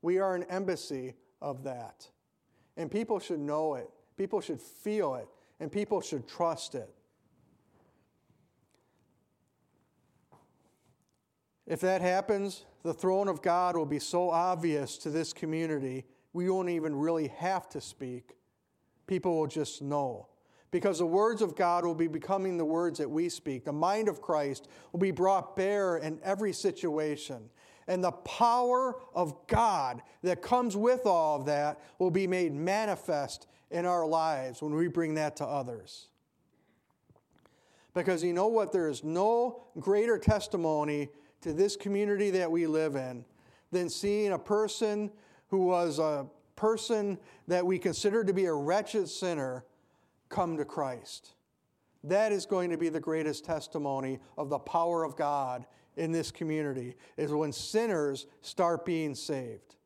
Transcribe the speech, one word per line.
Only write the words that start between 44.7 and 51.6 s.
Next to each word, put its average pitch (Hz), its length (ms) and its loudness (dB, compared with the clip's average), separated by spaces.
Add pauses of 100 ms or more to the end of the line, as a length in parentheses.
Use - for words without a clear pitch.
who 190 160 4
was 175 340 4
a 151 260 2 (300)
person 214 640 0 (280)
that 180 180 2
we 185 120 2
considered 196 500 2
to 196 60 2
be 185 120 2
a 165 80 2
wretched 180 560 0
sinner 139 560 -4 (640)
come 170 260 0
to 151 80 -2
Christ. 131 720 -6 (720)